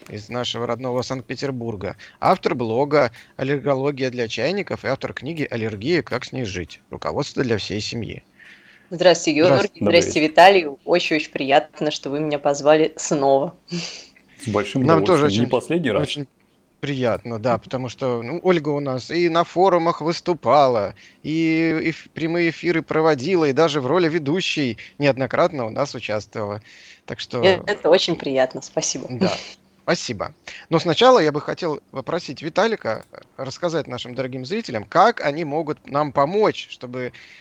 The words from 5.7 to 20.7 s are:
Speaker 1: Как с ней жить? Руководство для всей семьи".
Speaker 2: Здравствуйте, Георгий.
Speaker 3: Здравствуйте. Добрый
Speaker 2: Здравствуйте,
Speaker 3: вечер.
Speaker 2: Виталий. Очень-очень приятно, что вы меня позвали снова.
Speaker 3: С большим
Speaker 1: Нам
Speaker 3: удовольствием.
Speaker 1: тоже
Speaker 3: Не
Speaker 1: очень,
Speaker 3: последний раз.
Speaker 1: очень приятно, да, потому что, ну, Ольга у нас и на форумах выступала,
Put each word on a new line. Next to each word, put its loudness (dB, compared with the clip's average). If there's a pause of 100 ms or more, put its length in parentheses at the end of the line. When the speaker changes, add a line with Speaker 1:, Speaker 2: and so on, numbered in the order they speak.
Speaker 1:
Как -6
с -16
ней -6
жить? -10 (100)
Руководство -4
для 0
всей -6
семьи". -8 (680)
Speaker 2:
Здравствуйте, 4
Георгий. 6
Speaker 3:
Здравствуйте. 0
Добрый 6
Speaker 2:
Здравствуйте, 0
Speaker 3:
вечер. 2
Speaker 2:
Виталий. 8 (180)
Очень-очень 0
приятно, 0
что -6
вы -4
меня -2
позвали 2
снова. 0 (880)
Speaker 3:
С -8
большим 0
Speaker 1:
Нам 4
Speaker 3:
удовольствием. 4
Speaker 1:
тоже 0
Speaker 3:
Не 0
Speaker 1:
очень, 0
Speaker 3:
последний 0
раз. 2
Speaker 1:
очень -6 (520)
приятно, -2
да, 0
потому -8
что, -4
ну, -8
Ольга 2
у -2
нас -6
и 0
на 2
форумах 2
выступала, 2 (280)